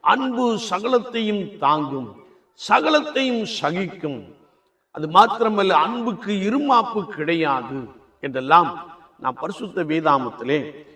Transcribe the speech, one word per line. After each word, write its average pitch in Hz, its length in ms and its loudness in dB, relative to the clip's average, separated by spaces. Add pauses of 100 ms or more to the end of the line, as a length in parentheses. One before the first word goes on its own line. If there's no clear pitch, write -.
"அன்பு 240 580 2 (100)
சகலத்தையும் 214 880 -2
தாங்கும், 139 580 -2 (540)
சகலத்தையும் 262 760 2 (160)
சகிக்கும்." 156 720 -6 (560)
அது 151 160 -6
மாத்திரமல்ல, 214 640 4
அன்புக்கு 202 640 0
இருமாப்பு 220 720 0
கிடையாது 147 720 -2 (440)
என்றெல்லாம் 143 720 2 (280)
நாம் 123 200 -4
பரிசுத்த 180 440 -6
வேதாமத்திலே 147 880 0 (240)